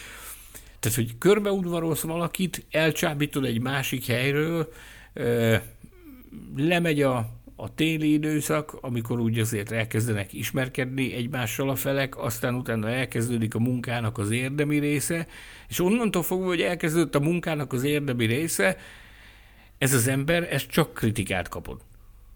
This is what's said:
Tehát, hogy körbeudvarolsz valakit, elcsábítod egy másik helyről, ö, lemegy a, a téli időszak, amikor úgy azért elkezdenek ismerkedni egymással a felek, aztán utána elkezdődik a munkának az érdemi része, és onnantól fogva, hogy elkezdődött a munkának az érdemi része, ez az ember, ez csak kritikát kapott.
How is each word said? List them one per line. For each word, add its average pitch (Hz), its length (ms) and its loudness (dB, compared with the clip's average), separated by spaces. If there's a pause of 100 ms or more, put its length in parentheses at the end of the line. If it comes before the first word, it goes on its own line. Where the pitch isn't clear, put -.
(800)
Tehát, - 160 0
hogy 117 220 -2
körbeudvarolsz 175 840 2
valakit, 165 680 -2
elcsábítod 151 720 0
egy 117 160 0
másik 135 460 -2
helyről, 147 640 0 (400)
ö, 117 440 2 (1000)
lemegy 160 460 2
a, 123 280 2 (260)
a - 180 -10
téli 156 380 2
időszak, 151 680 0
amikor 120 400 -2
úgy 113 180 2
azért 110 320 0
elkezdenek 110 640 0
ismerkedni 127 800 -2
egymással 123 580 -2
a 135 40 0
felek, 135 440 0
aztán 127 360 -2
utána 113 340 -2
elkezdődik 117 640 0
a 110 40 0
munkának 117 600 0
az 101 120 0
érdemi 143 480 0
része, 147 480 0 (420)
és - 120 -2
onnantól 185 420 4
fogva, 185 240 0
hogy 175 140 2
elkezdődött 170 540 2
a 143 60 4
munkának 156 520 0
az 127 120 0
érdemi 139 400 0
része, 160 520 2 (1000)
ez 135 160 4
az 120 140 4
ember, 165 440 0
ez 139 140 -2
csak - 280 2
kritikát 98 540 0
kapott. - 320 -10 (560)